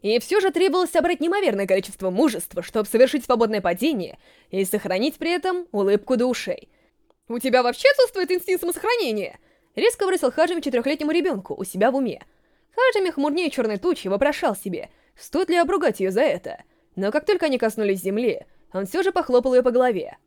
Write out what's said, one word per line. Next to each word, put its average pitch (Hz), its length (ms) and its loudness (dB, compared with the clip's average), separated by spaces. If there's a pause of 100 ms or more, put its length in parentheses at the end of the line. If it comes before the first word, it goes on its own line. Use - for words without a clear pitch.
И 220 180 2
все 403 200 0
же 370 120 2
требовалось 359 400 2
собрать 349 280 2
неимоверное 311 480 0
количество 190 420 -2
мужества, 190 540 -2
чтобы 214 240 -4
совершить 247 380 4
свободное 220 360 0
падение 190 560 -2 (320)
и 190 160 -2
сохранить 214 520 -2
при 330 140 -4
этом 359 400 -2
улыбку 202 460 0
до 240 80 2
ушей. - 440 -6 (580)
«У 233 120 -8
тебя 254 240 2
вообще 247 280 2
отсутствует 440 400 2
инстинкт 359 300 -2
самосохранения?» 339 760 -2 (360)
Резко 415 300 0
бросил 330 260 0
Хаджими 339 280 0
четырехлетнему 285 520 -2
ребенку 311 420 -2
у - 100 -8
себя 202 280 2
в 247 40 -2
уме. 254 260 -4 (540)
Хаджими 440 340 2
хмурнее 302 400 0
черной 220 280 -2
тучи 311 300 -2
вопрошал 254 480 0
себе, - 340 -8 (260)
стоит - 340 -4
ли 349 60 2
обругать 339 440 2
ее 190 120 0
за 202 100 2
это. - 420 -2 (320)
Но 196 160 -2
как 302 140 -2
только 359 200 0
они 269 120 0
коснулись 208 440 0
земли, 202 440 -2 (280)
он 196 120 -4
все 320 180 -4
же 381 80 2
похлопал 254 420 2
ее 247 100 6
по 247 80 2
голове. 233 560 0